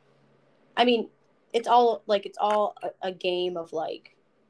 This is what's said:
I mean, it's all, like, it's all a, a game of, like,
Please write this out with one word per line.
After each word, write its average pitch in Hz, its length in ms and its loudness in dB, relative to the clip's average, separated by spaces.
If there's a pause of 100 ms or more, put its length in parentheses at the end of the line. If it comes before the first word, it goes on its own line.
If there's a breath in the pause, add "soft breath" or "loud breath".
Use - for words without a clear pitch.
(760)
I 240 80 4
mean, 233 240 2 (440)
it's 233 140 -2
all, 240 400 4
like, 202 180 0
it's 196 160 -16
all 208 440 0
a, - 240 -8
a 190 40 -6
game 180 440 -4
of, 165 160 -12
like, - 440 -10 (320)